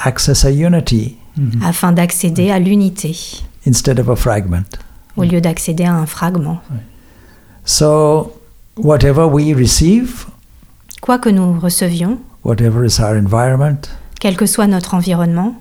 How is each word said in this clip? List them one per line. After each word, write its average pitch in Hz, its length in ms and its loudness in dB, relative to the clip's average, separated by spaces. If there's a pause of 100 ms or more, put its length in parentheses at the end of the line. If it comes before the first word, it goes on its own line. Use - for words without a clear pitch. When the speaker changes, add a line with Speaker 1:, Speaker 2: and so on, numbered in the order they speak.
Speaker 1:
access 131 400 0
a 139 80 4
unity 143 640 0 (220)
Speaker 2:
Mhm. 117 260 -2
Speaker 3:
afin 175 280 0
d'accéder 175 580 0
à 196 80 0
l'unité 185 580 0 (520)
Speaker 1:
instead 131 320 2
of 120 100 0
a 123 60 2
fragment. 95 500 -2 (520)
Speaker 3:
au 208 60 -2
lieu 175 160 2
d'accéder 165 440 -2
à 175 100 2
un 160 140 0
fragment. 170 520 -4 (120)
Speaker 2:
Ouais. 123 80 -8 (840)
Speaker 1:
So, 151 680 2 (420)
whatever 147 500 4
we 151 300 2
receive, 165 680 2 (760)
Speaker 3:
Quoi 247 180 0
que 247 100 0
nous 185 300 2
recevions, 175 580 -2 (260)
Speaker 1:
whatever 117 400 2
is 113 160 0
our 110 160 0
environment, 131 680 0 (380)
Speaker 3:
quel 196 160 -2
que 202 120 0
soit 208 180 0
notre 190 300 0
environnement, 175 640 0